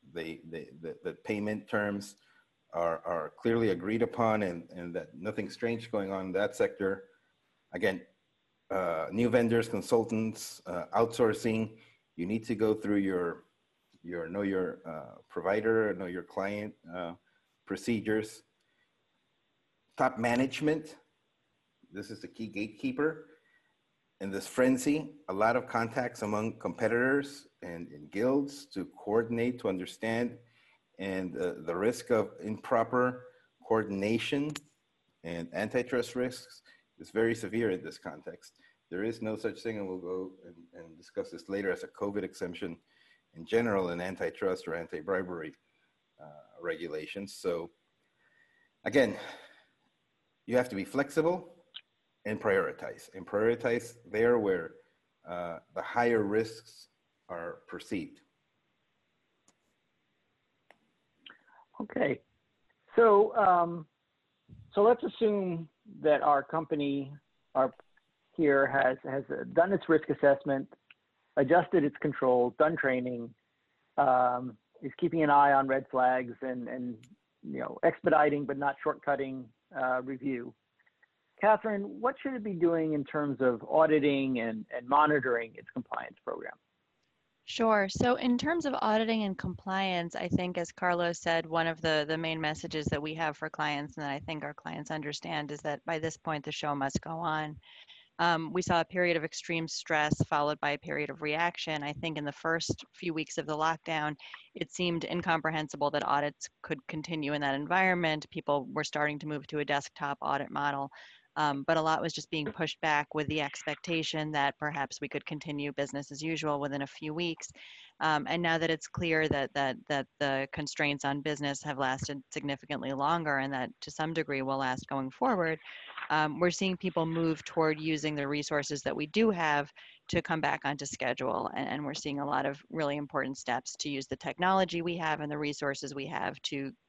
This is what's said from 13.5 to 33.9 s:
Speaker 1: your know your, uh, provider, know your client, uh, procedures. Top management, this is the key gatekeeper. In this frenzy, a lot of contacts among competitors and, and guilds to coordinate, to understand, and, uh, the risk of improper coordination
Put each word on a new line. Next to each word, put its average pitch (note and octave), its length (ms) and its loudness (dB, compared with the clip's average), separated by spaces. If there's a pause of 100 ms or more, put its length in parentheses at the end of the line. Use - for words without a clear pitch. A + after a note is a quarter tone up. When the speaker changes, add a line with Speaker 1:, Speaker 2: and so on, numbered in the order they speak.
Speaker 1:
your E2+ 240 -6
know F#2+ 140 -4
your, F#2+ 460 0
uh, D2+ 320 -12 (100)
provider, G#2+ 640 2
know F#2 120 -6
your F2+ 180 -6
client, G#2 500 -6 (220)
uh, F2 180 -6 (540)
procedures. G#2+ 760 -2 (1600)
Top C3 200 2
management, C3+ 800 0 (960)
this G2 180 -10
is G#2+ 120 -12
the A2+ 60 -12
key A2+ 200 -10
gatekeeper. B2+ 800 -2 (960)
In G2 100 -6
this G2 160 -6
frenzy, C3 680 2 (120)
a F2+ 60 -6
lot A2 240 4
of A#2 100 -4
contacts A#2 540 -2
among G#2+ 380 -2
competitors B2+ 880 0 (140)
and, E2+ 280 -10
and D2 220 -18
guilds C3+ 560 0
to F#2 200 -6 (100)
coordinate, A#2 640 0
to - 80 -2
understand, A2+ 680 -2 (640)
and, F#2+ 380 -4
uh, F2+ 160 -2 (120)
the E2+ 100 -2
risk A2 360 0
of G#2+ 180 2 (120)
improper A#2+ 840 0 (420)
coordination A2 840 0 (720)